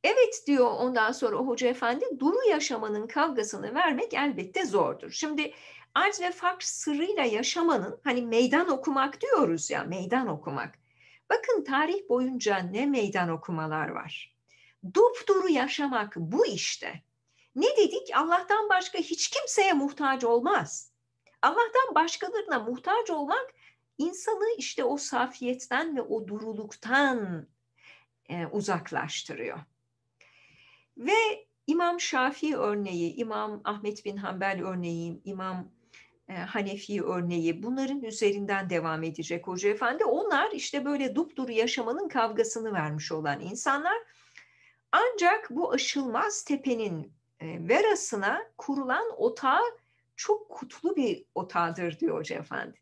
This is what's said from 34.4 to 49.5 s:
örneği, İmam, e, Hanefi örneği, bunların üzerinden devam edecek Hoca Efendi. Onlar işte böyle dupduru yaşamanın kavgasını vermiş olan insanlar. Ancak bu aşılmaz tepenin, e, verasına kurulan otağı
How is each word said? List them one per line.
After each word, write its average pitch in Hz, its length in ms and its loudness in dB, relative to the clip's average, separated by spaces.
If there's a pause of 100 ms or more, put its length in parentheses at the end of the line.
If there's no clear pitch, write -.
örneği, 170 640 -4
İmam, 185 460 -8 (580)
e, 196 40 -12
Hanefi 196 680 -4
örneği, 170 600 0
bunların 262 400 -4
üzerinden 202 680 0
devam 160 340 -2
edecek 165 440 -6
Hoca 185 220 0
Efendi. 247 360 2
Onlar 349 460 2
işte 269 340 -4
böyle 269 300 0
dupduru 262 360 -2
yaşamanın 240 560 0
kavgasını 220 640 0
vermiş 151 380 -2
olan 156 300 -2
insanlar. 285 560 -2 (920)
Ancak 415 580 4
bu 302 220 0
aşılmaz 269 720 -2
tepenin, 226 680 -2 (260)
e, 165 280 -8
verasına 285 760 2 (140)
kurulan 277 640 -2
otağı 262 420 2 (520)